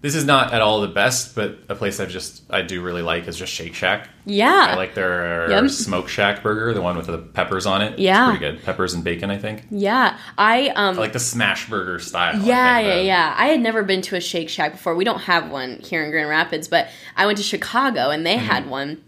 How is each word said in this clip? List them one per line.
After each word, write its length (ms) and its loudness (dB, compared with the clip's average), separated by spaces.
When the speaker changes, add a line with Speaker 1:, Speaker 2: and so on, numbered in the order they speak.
Speaker 1:
This 120 -4
is 100 0
not 300 4
at 80 4
all 180 4
the 80 -2
best, 460 0
but 240 -4
a 60 -4
place 260 -4
I've 80 -4
just, 400 -12
I 140 -2
do 180 -6
really 220 -4
like 260 -2
is 80 -10
just 160 -8
Shake 220 -10
Shack. 340 -2
Speaker 2:
Yeah. 460 4
Speaker 1:
I 40 0
like 200 -4
their 560 0
Speaker 2:
Yep. 200 4
Speaker 1:
Smoke 380 -4
Shack 340 0
burger, 300 0
the 80 0
one 160 -2
with 100 -6
the 120 -6
peppers 480 -2
on 160 2
it. 160 -4
Speaker 2:
Yeah. 320 4
Speaker 1:
It's 80 0
pretty 180 -2
good. 80 -18
Peppers 300 -2
and 100 -4
bacon, 260 -4
I 60 -2
think. 340 -8
Speaker 2:
Yeah. 460 2
I, 300 4
um, 280 0
Speaker 1:
I 40 -4
like 120 -2
the 60 -4
smash 500 0
burger 300 -4
style, 360 0
I 100 0
Speaker 2:
Yeah, 340 4
Speaker 1:
think, 100 2
Speaker 2:
yeah, 80 2
Speaker 1:
the 80 2
Speaker 2:
yeah. 320 2
I 120 4
had 120 4
never 220 2
been 200 2
to 140 -4
a 60 -2
Shake 260 -4
Shack 240 -2
before. 220 -4
We 100 0
don't 160 0
have 300 0
one 320 -8
here 200 -4
in 80 -4
Grand 200 0
Rapids, 360 0
but 220 2
I 120 4
went 100 2
to 80 -4
Chicago 640 0
and 180 -2
they 100 2
Speaker 1:
Mm-hmm. 100 -2
Speaker 2:
had 240 0
one. 380 -8